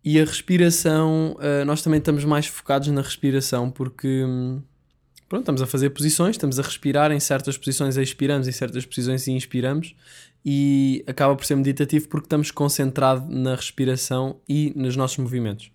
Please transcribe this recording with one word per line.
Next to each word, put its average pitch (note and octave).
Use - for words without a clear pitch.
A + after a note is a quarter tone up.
e D3+
a D#3
respiração, D#3+
ah, C#3+
nós D3+
também D#3
estamos D3
mais D3+
focados C#3
na C#3
respiração C3
porque, C3
hum, B2+
pronto, B3+
estamos C3+
a B2
fazer C3+
posições, D#3
estamos C3+
a C#3
respirar, D3
em C#3+
certas C3+
posições C3+
expiramos, C3+
em B2+
certas B2
posições B2+
inspiramos C3
e C#3
acaba C#3
por -
ser C#3+
meditativo C#3
porque D3+
estamos D3
concentrados C3+
na C3
respiração C3
e D3
nos C3
nossos C3
movimentos. A#2+